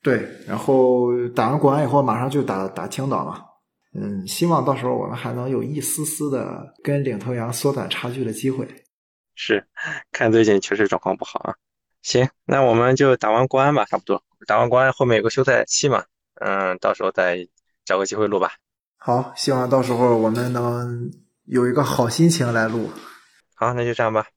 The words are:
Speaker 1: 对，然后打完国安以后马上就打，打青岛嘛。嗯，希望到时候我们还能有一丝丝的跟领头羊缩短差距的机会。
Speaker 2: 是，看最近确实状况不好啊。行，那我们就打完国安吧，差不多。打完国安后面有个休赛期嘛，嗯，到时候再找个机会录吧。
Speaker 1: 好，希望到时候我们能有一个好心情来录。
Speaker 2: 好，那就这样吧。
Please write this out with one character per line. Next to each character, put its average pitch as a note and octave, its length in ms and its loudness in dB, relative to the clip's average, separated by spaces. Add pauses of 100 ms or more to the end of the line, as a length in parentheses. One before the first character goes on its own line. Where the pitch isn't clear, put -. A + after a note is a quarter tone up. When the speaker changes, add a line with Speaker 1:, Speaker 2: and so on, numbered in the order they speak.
Speaker 1:
对， B2 260 0 (200)
然 - 100 -8
后 B2+ 540 2 (240)
打 A#2+ 160 2
完 D3 80 0
国 C#3+ 100 4
安 C#3+ 160 2
以 - 20 -2
后 C3+ 160 2
马 A#2 160 0
上 C3 120 -2
就 C#3 120 0
打， G2 260 -4
打 F#2 200 -10
青 C3+ 220 -6
岛 F#2+ 160 -4
嘛。 - 160 -12 (520)
嗯， G2+ 320 -8
希 - 200 -4
望 D#3+ 180 0
到 C#3 100 0
时 B2 120 -6
候 B2+ 100 -2
我 G#2 100 -6
们 G#2+ 80 -8
还 A#2+ 200 -8
能 B2 160 -6
有 A#2+ 120 -2
一 C3+ 200 -6
丝 - 240 -6
丝 D3 240 -6
的 G#2 420 -6 (100)
跟 C#3+ 220 0
领 A#2 140 -4
头 B2 160 -6
羊 A#2 180 -6
缩 - 180 -2
短 F#2 200 -6
差 - 180 -6
距 B2+ 160 -6
的 A2 80 -4
机 C3 180 -4
会。 C3 160 -4 (680)
Speaker 2:
是， - 320 -2 (460)
看 A#2 200 2
最 A2+ 100 6
近 G#2+ 180 6
确 - 140 -2
实 G2+ 140 2
状 - 100 0
况 F#2+ 160 -2
不 - 120 -8
好 - 140 -10
啊。 - 140 -6 (460)
行， - 260 2 (200)
那 C3+ 160 2
我 B2 100 6
们 A#2+ 240 4
就 C3+ 200 6
打 A2 140 0
完 A#2 180 4
国 C3 100 0
安 C#3+ 160 4
吧， A#2 100 2
差 G2 140 -4
不 - 60 -8
多。 G2 180 -2 (240)
打 G#2+ 100 2
完 A#2+ 140 2
国 B2 80 4
安 C3 140 4
后 C#3 120 0
面 A#2 140 4
有 G2+ 40 0
个 A2+ 60 2
休 C3 160 0
赛 B2 220 4
期 - 240 0
嘛， G#2+ 140 0 (320)
嗯， F#2+ 420 -2
到 G2+ 160 0
时 - 80 -6
候 F#2+ 80 0
再 F2+ 360 -2 (380)
找 F#2+ 140 0
个 G2 80 0
机 G2+ 100 -6
会 G#2+ 100 0
录 G2+ 140 0
吧。 F2+ 120 -2 (440)
Speaker 1:
好， B2+ 400 -2
希 - 160 -2
望 B2+ 160 -2
到 C3 140 2
时 B2 100 -2
候 A#2+ 240 4
我 A2 140 2
们 B2 240 -2
能 A#2+ 560 -4 (340)
有 B2 240 0
一 B2 40 0
个 C#3 120 2
好 B2 240 0
心 D#3+ 220 4
情 B2+ 200 0
来 A2+ 160 0
录。 A2 220 -4 (680)
Speaker 2:
好， A#2+ 200 -2
那 A#2+ 100 -2
就 A#2+ 80 -2
这 A#2 100 -2
样 A2+ 80 2
吧。 A2 160 0 (100)